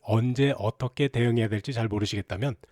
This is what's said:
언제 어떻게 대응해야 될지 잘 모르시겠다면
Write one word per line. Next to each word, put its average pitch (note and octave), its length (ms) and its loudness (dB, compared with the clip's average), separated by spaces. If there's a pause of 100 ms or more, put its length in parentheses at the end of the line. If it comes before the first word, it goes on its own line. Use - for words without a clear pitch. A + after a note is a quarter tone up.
언제 B2 540 2
어떻게 B2 520 -2
대응해야 A#2 400 2
될지 G#2+ 240 -4
잘 A2+ 160 -2
모르시겠다면 G2+ 680 -2 (180)